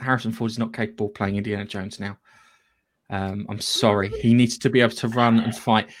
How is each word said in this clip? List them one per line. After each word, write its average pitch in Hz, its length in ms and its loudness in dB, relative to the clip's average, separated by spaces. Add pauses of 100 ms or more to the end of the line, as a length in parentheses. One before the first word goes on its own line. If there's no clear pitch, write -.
Harrison 123 300 -2
Ford 113 180 -4
is 117 100 -10
not 113 140 -4
capable 107 340 -6
of 104 60 -8
playing 101 220 -4
Indiana 101 300 -4
Jones 101 340 -10
now. 101 180 -10 (920)
Um, 98 380 -4
I'm 107 100 -8
sorry. 101 480 2
He 117 260 2
needs 120 260 4
to 131 100 2
be 123 100 4
able 117 160 4
to 120 140 -4
run 117 320 4
and 113 120 -2
fight, 110 360 0 (100)